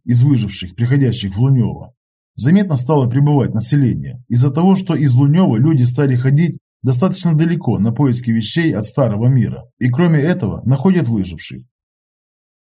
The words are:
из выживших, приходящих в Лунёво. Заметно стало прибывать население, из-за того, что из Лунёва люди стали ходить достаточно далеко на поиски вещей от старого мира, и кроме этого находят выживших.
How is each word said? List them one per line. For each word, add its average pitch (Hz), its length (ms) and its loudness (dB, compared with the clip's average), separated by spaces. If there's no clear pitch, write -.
из 120 180 2
выживших, 107 540 0
приходящих 117 600 0
в 110 40 -2
Лунёво. 120 540 0
Заметно 185 400 2
стало 135 320 0
прибывать 139 460 0
население, 107 720 -2
из-за 120 220 2
того, 180 240 2
что 175 200 -2
из 143 200 0
Лунёва 143 420 2
люди 135 280 2
стали 135 300 0
ходить 139 440 0
достаточно 165 520 0
далеко 151 440 0
на 113 140 0
поиски 120 380 -2
вещей 113 440 -2
от 110 100 -4
старого 113 420 -2
мира, 117 380 0
и 127 120 0
кроме 156 300 2
этого 151 440 -2
находят 139 440 2
выживших. 85 540 -6